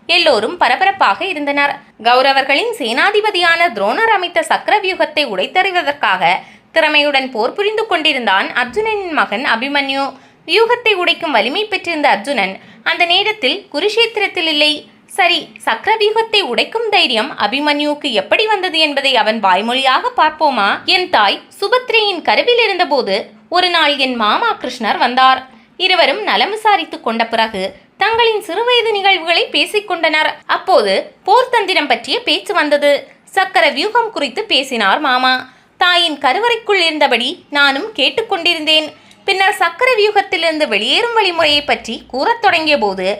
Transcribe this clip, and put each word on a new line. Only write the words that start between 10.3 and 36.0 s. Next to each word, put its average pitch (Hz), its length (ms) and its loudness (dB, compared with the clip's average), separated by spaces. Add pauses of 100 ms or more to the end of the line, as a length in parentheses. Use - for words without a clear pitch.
வியூகத்தை 453 500 2
உடைக்கும் 330 400 -2
வலிமை 247 300 0
பெற்றிருந்த 349 440 -2
அர்ஜுனன் 208 460 0 (300)
அந்த 330 220 0
நேரத்தில் 370 520 0 (100)
குருஷேத்திரத்தில் 415 800 -2
இல்லை. 302 240 2 (400)
சரி, 349 280 0 (200)
சக்கர 277 360 -2
வியூகத்தை 440 480 0
உடைக்கும் 427 440 -2
தைரியம் 294 500 0
அபிமன்யுவுக்கு 294 720 -2
எப்படி 339 340 0
வந்தது 381 320 -2
என்பதை 277 360 0
அவன் 220 260 2
வாய்மொழியாக 254 720 0
பார்ப்போமா? 311 560 0 (180)
என் 359 240 0
தாய் 226 280 2 (140)
சுபத்ரையின் 415 680 -2
கருவில் 392 400 2
இருந்தபோது 294 540 0 (340)
ஒரு 359 200 2
நாள் 311 280 2
என் 262 180 -2
மாமா 269 360 0
கிருஷ்ணர் 247 460 -4
வந்தார். 262 420 4 (400)
இருவரும் 359 420 2
நலம் 269 300 0
விசாரித்துக் 403 520 -2
கொண்ட 226 220 -2
பிறகு 220 360 -2 (340)
தங்களின் 453 460 0
சிறுவயது 453 500 0
நிகழ்வுகளை 381 560 0
பேசிக் 415 400 -2
கொண்டனர். 311 420 0 (180)
அப்போது 285 460 2 (280)
போர் 494 280 2
தந்திரம் 359 400 0
பற்றிய - 300 -2
பேச்சு 359 340 -4
வந்தது. 294 380 2 (380)
சக்கர 381 400 0
வியூகம் 427 420 -2
குறித்து 285 320 -4
பேசினார் 262 560 0
மாமா. 254 340 2 (460)
தாயின் 349 380 2